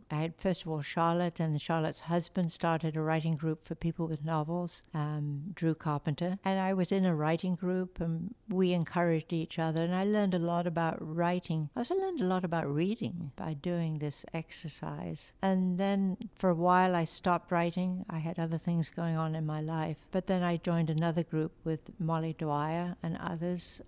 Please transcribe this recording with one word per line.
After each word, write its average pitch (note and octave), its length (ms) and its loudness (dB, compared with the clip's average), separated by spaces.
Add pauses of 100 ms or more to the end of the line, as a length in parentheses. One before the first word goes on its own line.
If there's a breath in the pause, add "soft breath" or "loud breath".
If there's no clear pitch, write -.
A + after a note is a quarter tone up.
I D3+ 120 -4
had, E3 160 -2
first F#3+ 260 0
of E3 60 -8
all, D#3 120 -2
Charlotte, E3+ 580 0
and D#3 220 0
Charlotte's E3 400 0
husband E3+ 500 0
started D#3+ 460 0
a D#3+ 40 0
writing D#3+ 360 2
group D#3+ 300 -2
for E3 80 -6
people E3 320 -2
with D3+ 180 -4
novels, E3 560 -2 (140)
um, D3 580 -2
Drew D#3+ 220 2
Carpenter. E3+ 680 -2
And F#3+ 160 2
I F#3+ 140 2
was F#3 180 2
in F#3+ 140 4
a F3 100 4
writing D#3+ 400 2
group, F3+ 460 -2
and E3 320 -2 (160)
we F3+ 240 4
encouraged E3+ 580 2
each E3 280 -2
other, D#3+ 240 0
and F3 120 0
I F#3+ 100 2
learned G#3 280 2
a F3+ 60 2
lot E3+ 260 2
about E3 340 0
writing. E3 760 0
I B3 60 -2
also E4+ 140 0
learned F#4+ 260 0
a F3+ 40 2
lot F#3 180 2
about E3 300 0
reading F3 600 -2
by - 180 -6
doing D#3+ 460 -2
this D3 340 -6
exercise. D#3+ 1000 -8 (100)
And F#3 340 2
then G3 400 2 (180)
for F#3+ 140 2
a E3+ 60 6
while F3+ 400 6
I E3 100 2
stopped - 460 0
writing. F3+ 580 0
I E3 100 -4
had E3 200 -4
other E3 180 0
things E3 320 0
going E3 260 -2
on D#3+ 200 0
in D#3 100 -2
my D3+ 160 -2
life. D#3+ 360 -2 (140)
But F#3 160 0
then F#3 160 2
I F3 140 2
joined E3 320 2
another D#3+ 340 2
group D#3+ 280 -2 (120)
with D#3 160 -2 (200)
Molly D#3+ 340 0
Dwyer D#3+ 720 -2
and E3 140 -2
others. F3 720 -4